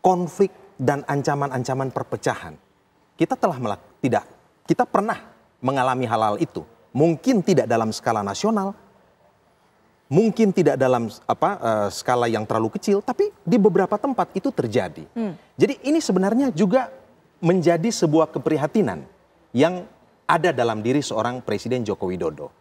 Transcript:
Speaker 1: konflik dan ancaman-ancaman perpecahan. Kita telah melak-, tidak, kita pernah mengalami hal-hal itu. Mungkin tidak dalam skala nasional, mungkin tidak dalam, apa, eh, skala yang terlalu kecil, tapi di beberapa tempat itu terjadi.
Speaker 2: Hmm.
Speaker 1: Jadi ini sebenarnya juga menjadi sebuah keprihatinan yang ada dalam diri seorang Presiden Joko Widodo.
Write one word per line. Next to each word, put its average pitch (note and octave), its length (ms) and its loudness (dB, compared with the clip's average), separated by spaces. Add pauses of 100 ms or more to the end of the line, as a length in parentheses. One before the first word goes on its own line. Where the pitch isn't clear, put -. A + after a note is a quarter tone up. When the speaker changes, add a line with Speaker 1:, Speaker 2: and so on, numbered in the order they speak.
Speaker 1:
konflik F3+ 500 2 (240)
dan C#3+ 300 -2
ancaman-ancaman C3+ 840 -2
perpecahan. G#2+ 680 -6 (560)
Kita - 200 0
telah F3 220 -2
melak-, A2+ 300 -6 (140)
tidak, A2+ 260 0 (400)
kita - 160 2
pernah G#3+ 400 -6 (360)
mengalami C3 460 0
hal-hal A2 320 0
itu. F#2 300 -6 (240)
Mungkin E3+ 500 2
tidak D3+ 260 2
dalam A2+ 220 0
skala A2 320 -2
nasional, G2+ 540 -4 (1300)
mungkin G#3 420 4
tidak D#3+ 260 2
dalam, B2+ 320 2 (160)
apa, D3+ 300 0
eh, G#2+ 340 0
skala A#2+ 380 -2
yang A2 180 -2
terlalu A2 320 -2
kecil, G3+ 240 0
tapi G4+ 380 -2
di F3+ 180 0
beberapa G3 400 4
tempat A#3 380 -2
itu - 160 -2
terjadi. G2+ 600 -4
Speaker 2:
Hmm. A3 220 -6 (220)
Speaker 1:
Jadi B3+ 300 0
ini D4 140 2
sebenarnya A3+ 520 0
juga G#3 420 0 (460)
menjadi E3+ 500 2
sebuah D#3+ 420 2
keprihatinan D3 720 -2 (500)
yang F3 340 0 (360)
ada E3 280 2
dalam A#2 300 0
diri B2 200 2
seorang A#2+ 400 -4
Presiden A#2 420 -2
Joko G2+ 240 -4
Widodo. E2 540 -6